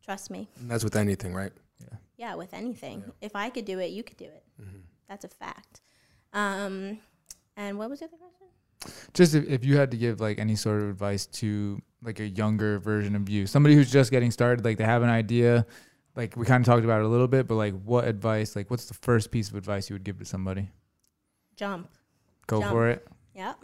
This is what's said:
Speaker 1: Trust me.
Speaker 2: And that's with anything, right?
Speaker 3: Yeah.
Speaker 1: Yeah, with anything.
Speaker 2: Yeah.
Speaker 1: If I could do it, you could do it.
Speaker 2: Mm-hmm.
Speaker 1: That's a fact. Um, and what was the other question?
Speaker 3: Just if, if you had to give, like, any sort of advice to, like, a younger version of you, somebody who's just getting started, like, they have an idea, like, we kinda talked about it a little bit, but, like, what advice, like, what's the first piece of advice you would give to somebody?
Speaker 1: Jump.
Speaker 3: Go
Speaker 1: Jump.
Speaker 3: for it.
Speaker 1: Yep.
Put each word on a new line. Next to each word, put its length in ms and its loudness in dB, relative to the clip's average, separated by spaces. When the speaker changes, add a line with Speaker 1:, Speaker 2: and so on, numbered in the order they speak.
Speaker 1:
Trust 280 -12
me. 160 -12
Speaker 2:
And 140 -14
that's 120 -2
with 120 -2
anything, 380 0
right? 180 -8
Speaker 3:
Yeah. 160 -20
Speaker 1:
Yeah, 200 -12
with 180 -12
anything. 520 -12
Speaker 2:
Yeah. 60 -18
Speaker 1:
If 140 -12
I 140 -4
could 160 -10
do 140 -6
it, 80 -4
you 160 -10
could 140 -20
do 80 -20
it. 180 -20
Speaker 2:
Mm-hmm. 160 -18
Speaker 1:
That's 160 -16
a 40 -18
fact. 520 -18
Um, 680 -4
and 220 -10
what 120 -8
was 100 -10
the 60 -14
other 120 -20
question? 300 -20
Speaker 3:
Just 200 6
if, 140 2
if 180 -2
you 120 6
had 140 4
to 60 -6
give, 240 -2
like, 160 -2
any 180 0
sort 260 0
of 80 -2
advice 360 -4
to, 560 -4
like, 160 -10
a 80 -6
younger 520 0
version 360 -2
of 120 -2
you, 200 0
somebody 280 6
who's 160 6
just 200 4
getting 200 2
started, 320 2
like, 140 0
they 60 0
have 200 4
an 60 4
idea, 560 4
like, 220 -8
we 80 -4
kinda 200 6
talked 180 6
about 180 4
it 40 2
a 20 2
little 200 4
bit, 200 2
but, 80 0
like, 180 0
what 240 2
advice, 480 -2
like, 140 -6
what's 160 -6
the 80 -16
first 380 0
piece 180 -2
of 60 -12
advice 340 -6
you 60 -8
would 80 -10
give 160 -8
to 60 -14
somebody? 440 -6
Speaker 1:
Jump. 340 -10
Speaker 3:
Go 160 0
Speaker 1:
Jump. 100 -2
Speaker 3:
for 180 2
it. 180 -4
Speaker 1:
Yep. 300 -14